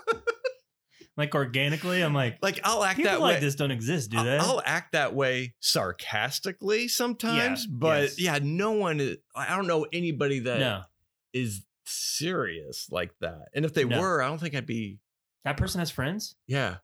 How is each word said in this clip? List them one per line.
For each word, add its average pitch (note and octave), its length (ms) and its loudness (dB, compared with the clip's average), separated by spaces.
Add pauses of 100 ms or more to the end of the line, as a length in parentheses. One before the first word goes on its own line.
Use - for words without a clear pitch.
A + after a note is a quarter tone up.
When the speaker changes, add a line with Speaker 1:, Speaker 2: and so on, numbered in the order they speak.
Speaker 1:
<laughs> - 40 -6 (1080)
Speaker 2:
Like, D3 200 -2
organically, D3 680 0
I'm D#3 140 2
like, B2+ 260 0
Speaker 1:
Like, G3 240 0
I'll G#3 180 2
act F#3+ 140 2
Speaker 2:
"People G#3+ 160 4
Speaker 1:
that - 80 2
Speaker 2:
like B3+ 140 6
Speaker 1:
way. D#3 60 2
Speaker 2:
this C#3 140 2
don't C#3+ 160 0
exist, A#2 420 -2
do A2+ 40 0
Speaker 1:
I'll, A2 80 2
Speaker 2:
they?" C3 140 2
Speaker 1:
I'll A3 260 2
act D#3+ 280 -2
that C#3+ 220 0
way B2+ 460 0
sarcastically C#3+ 1300 -2
sometimes, A#3+ 760 0
Speaker 2:
Yeah, G#3 40 -10
Speaker 1:
but D3 340 4
Speaker 2:
yes. C#3+ 140 -4
Speaker 1:
yeah, F3 240 2
no E3+ 300 0
one F#3 260 0
is, C3+ 200 -2 (180)
I C3+ 180 -2
don't F#3+ 120 0
know D#3+ 260 2
anybody D3 460 0
that A#2+ 200 0
Speaker 2:
No. G#2+ 240 2 (520)
Speaker 1:
is A2+ 320 -2 (180)
serious G2+ 1080 -4
like F2 300 -2
that. E2 340 -8
And D3+ 120 0
if D3+ 80 -4
they D3+ 100 4
Speaker 2:
No. A#2+ 160 2
Speaker 1:
were, D3+ 220 2
I C3 60 2
don't D#3+ 100 -4
think D#3 160 -4
I'd C#3 100 -2
be G#2+ 360 -6 (440)
Speaker 2:
That C#3+ 140 0
person F#3 220 0
has E3 100 -2
friends? D#3+ 440 -4 (120)
Speaker 1:
Yeah. B2+ 380 -2